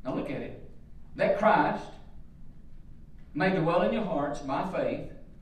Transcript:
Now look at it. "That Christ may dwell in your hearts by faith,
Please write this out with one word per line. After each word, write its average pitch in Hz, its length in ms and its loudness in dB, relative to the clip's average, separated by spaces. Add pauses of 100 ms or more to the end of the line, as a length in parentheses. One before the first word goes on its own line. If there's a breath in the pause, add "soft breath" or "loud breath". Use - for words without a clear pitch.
Now 127 120 -2
look - 140 -2
at - 120 -4
it. - 280 -10 (460)
"That 190 220 4
Christ - 480 6 (1500)
may 185 180 4
dwell 165 320 4
in 226 100 4
your 214 100 0
hearts 147 360 0
by 135 340 -2
faith, - 380 -2 (300)